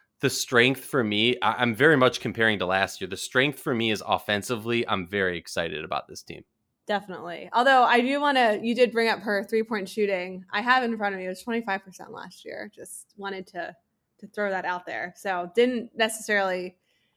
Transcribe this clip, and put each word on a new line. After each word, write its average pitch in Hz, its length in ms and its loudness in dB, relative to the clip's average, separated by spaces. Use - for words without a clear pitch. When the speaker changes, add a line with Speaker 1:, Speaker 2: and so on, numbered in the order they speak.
Speaker 1:
the 139 100 2
strength 127 540 2
for 135 180 -2
me, 110 400 2
I, 107 120 2
I'm 120 200 0
very 147 220 6
much 127 240 4
comparing 110 400 0
to 92 60 -2
last 95 340 0
year. 95 80 -6
The 92 80 -8
strength 135 440 0
for 147 140 -4
me 113 180 0
is 98 140 -2
offensively. 107 800 -2
I'm 98 220 -4
very 90 300 0
excited 82 480 -6
about - 240 -6
this - 120 -16
team. - 220 -16
Speaker 2:
Definitely. 180 680 -8
Although 254 300 6
I 240 180 6
do 277 180 0
wanna, 254 440 4
you 233 100 0
did 240 180 4
bring 226 180 2
up 202 100 0
her 202 240 -2
three-point 220 440 -2
shooting. 185 640 -2
I 208 100 -2
have 254 220 4
in 233 140 -2
front 202 160 -2
of 185 60 -6
me, 185 80 -6
it - 20 -6
was 185 140 -10
twenty-five 226 400 -4
percent - 280 -18
last - 320 -16
year. - 300 -12
Just - 420 -18
wanted 196 320 -10
to, 170 280 -10
to 202 100 -18
throw 208 220 -4
that 185 160 -4
out 180 220 -6
there. 156 280 -6
So 180 380 -4
didn't 240 420 2
necessarily 196 800 0